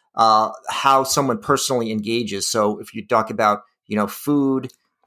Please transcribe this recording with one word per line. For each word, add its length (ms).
uh, 380
how 340
someone 360
personally 520
engages. 540
So 340
if 140
you 140
talk 240
about, 300
you 80
know, 100
food, 640